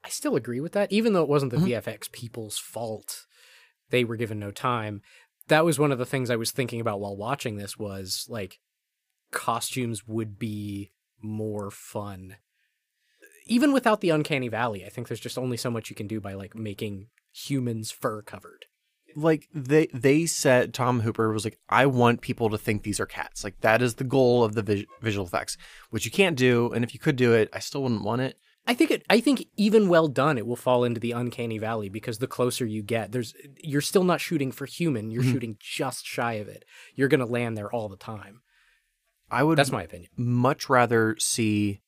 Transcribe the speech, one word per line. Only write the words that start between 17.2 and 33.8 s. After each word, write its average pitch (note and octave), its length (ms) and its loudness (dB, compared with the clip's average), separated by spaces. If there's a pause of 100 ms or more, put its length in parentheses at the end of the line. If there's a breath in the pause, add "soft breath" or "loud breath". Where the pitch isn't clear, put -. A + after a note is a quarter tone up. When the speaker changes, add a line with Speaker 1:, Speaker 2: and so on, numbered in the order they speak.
Speaker 1:
humans A#2+ 580 -4
fur G#2+ 320 -6
covered. - 440 -20 (480)
Speaker 2:
Like, D#3 400 0
they, D3 380 4
they C#3+ 340 4
said, B2+ 460 4
Tom B2 280 2
Hooper A2 320 0
was G#2+ 120 -2
like, A2 140 -6 (100)
"I A#2+ 180 6
want A#2+ 360 4
people A#2 280 -2
to G#2+ 60 -4
think G#2 260 -2
these G2+ 180 -4
are G2 60 0
cats." - 380 -10
Like, - 160 -10
that A2+ 220 4
is A#2+ 120 2
the C#3 100 -4
goal B2 380 4
of G#2+ 120 2
the A2 80 0
vis-, G2+ 240 0 (160)
visual G2+ 240 -2
effects, - 320 -4 (320 loud breath)
which A2+ 160 -4
you A2 40 -6
can't F3+ 260 2
do. A#2+ 360 4
And A#2 100 -2
if A#2 120 -6
you A#2+ 60 -14
could D3+ 160 0
do A#2+ 180 6
it, A2 180 4
I - 60 -8
still C#3 240 -6
wouldn't A2+ 220 -2
want A2+ 180 -2
it. - 160 -6 (280)
Speaker 1:
I B3 80 2
think D#4+ 180 2
it, - 180 -2
I G#3 100 8
think C4+ 240 2 (120)
even G#3 320 6
well E3 200 6
done, C3 300 2
it G#2+ 80 -4
will A#2+ 100 -4
fall B2 280 2
into A#2 160 -2
the A#2 120 -2
Uncanny A#2 460 -4
Valley G#2+ 300 -4
because G#2+ 300 -8
the C3 100 -4
closer B2 360 -2
you G#2+ 180 -4
get, G#2+ 280 -2
there's, A#2+ 240 -6 (280)
you're C#3+ 180 -2